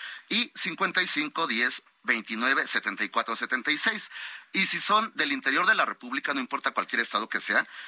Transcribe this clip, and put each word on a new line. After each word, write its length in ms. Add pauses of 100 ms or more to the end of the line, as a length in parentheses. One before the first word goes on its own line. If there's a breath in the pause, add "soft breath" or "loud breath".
(280 loud breath)
y 280
cincuenta 480
y 40
cinco 380
diez 380 (180)
veintinueve 640
setenta 380
y 60
cuatro 260
setenta 340
y 80
seis. 320 (440 loud breath)
Y 120
si 140
son 340
del 200
interior 340
de 80
la 100
República, 480
no 60
importa 320
cualquier 300
estado 280
que 120
sea, 260 (200 loud breath)